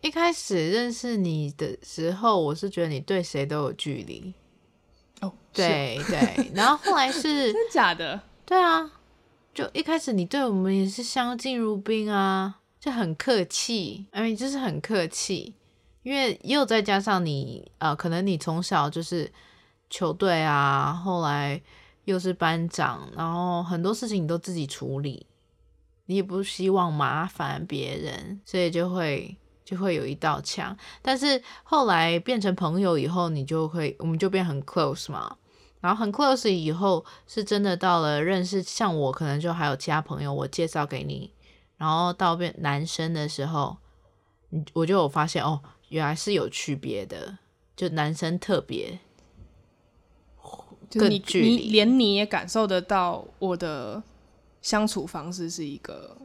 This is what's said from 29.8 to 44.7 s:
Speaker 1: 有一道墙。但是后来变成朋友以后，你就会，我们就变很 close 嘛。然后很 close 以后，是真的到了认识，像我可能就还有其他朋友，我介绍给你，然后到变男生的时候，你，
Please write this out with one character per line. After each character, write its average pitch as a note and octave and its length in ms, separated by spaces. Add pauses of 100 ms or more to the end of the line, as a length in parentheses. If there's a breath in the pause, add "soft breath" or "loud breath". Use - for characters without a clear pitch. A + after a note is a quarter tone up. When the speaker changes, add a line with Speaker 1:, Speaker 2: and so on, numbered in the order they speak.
Speaker 1:
有 C#3 120
一 B2 80
道 D3 260
墙。 D#3 360 (260 loud breath)
但 C4 140
是 C4 260 (200 loud breath)
后 C#4+ 240
来 E3+ 340
变 A#3+ 200
成 F#3+ 140
朋 F3 260
友 F3 180
以 C3 80
后， F3 220
你 D3 160
就 D#3+ 240
会， D#3+ 300
我 - 60
们 D#3+ 140
就 F#3+ 100
变 F#3+ 160
很 C#3+ 180
close - 500
嘛。 B1+ 240 (440 soft breath)
然 F3+ 140
后 G#3 40
很 G#3 140
close C4 360
以 E3 220
后， F3 340 (220 loud breath)
是 - 160
真 G3+ 200
的 F#3+ 140
到 F3+ 240
了 D3+ 220
认 F#3 220
识， F#3 180
像 F#3+ 320
我 C#3+ 160
可 D#3+ 140
能 C#3+ 160
就 E3+ 120
还 E3+ 140
有 C#3 80
其 C#3+ 160
他 D#3 100
朋 C#3+ 220
友， C#3+ 100
我 C#3 140
介 E3 200
绍 D#3 180
给 C3+ 180
你， C#3 300 (460 soft breath)
然 D#3 100
后 E3+ 240
到 E3+ 240
变 F3 220
男 C#3+ 280
生 E3 280
的 D3+ 120
时 C#3+ 200
候， D3 320 (720)
你， D#3+ 120 (120)